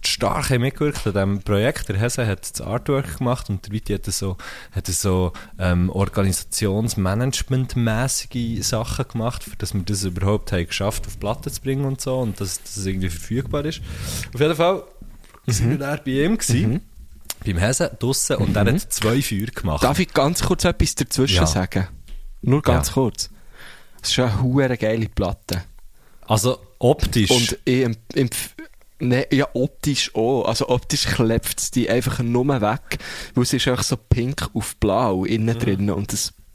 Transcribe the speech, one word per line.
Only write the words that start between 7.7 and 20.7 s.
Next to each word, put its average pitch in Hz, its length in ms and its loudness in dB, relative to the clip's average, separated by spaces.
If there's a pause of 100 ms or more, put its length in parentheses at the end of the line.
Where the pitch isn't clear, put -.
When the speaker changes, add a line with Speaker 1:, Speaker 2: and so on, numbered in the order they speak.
Speaker 1:
Sachen 113 460 -2
gemacht, 117 360 -4
für - 120 -12
dass - 180 -4
wir 98 80 0
das 95 220 -2
überhaupt 95 480 0
haben 87 140 0
geschafft, - 400 -4
auf - 120 -10
Platte 110 320 -6
zu - 100 -8
bringen 135 240 -2
und 135 160 -2
so 131 180 -2
und 110 220 -2
dass, 95 220 -6
dass - 140 -12
es 98 100 -4
irgendwie 95 240 0
verfügbar 127 540 -4
ist. 156 160 -6 (540)
Auf 120 60 -2
jeden 156 160 4
Fall 175 260 2 (640)
Speaker 2:
Mhm. 123 60 2
Speaker 1:
sind 117 180 4
wir 143 80 2
dann 139 260 -4
bei 131 60 -2 (140)
ihm 214 120 2
gsi, 123 300 2
Speaker 2:
Mhm. 123 140 2 (640)
Speaker 1:
beim 95 140 0
Hesse 123 400 2
draussen, 131 380 0
und 98 200 2
er 101 80 4
Speaker 2:
Mhm. 113 100 6
Speaker 1:
hat - 180 -2
zwei 120 300 2
Feuer 107 240 -2
gemacht. 80 360 -2
Speaker 2:
Darf 139 160 4
ich 185 140 2
ganz 151 300 2
kurz - 220 2
etwas 170 300 2